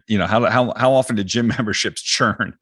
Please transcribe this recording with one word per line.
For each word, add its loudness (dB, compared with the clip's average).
you 0
know, 0
how, 2
how, 2
how 2
often 2
do -2
gym 0
<laughs> 0
memberships -4
churn? -2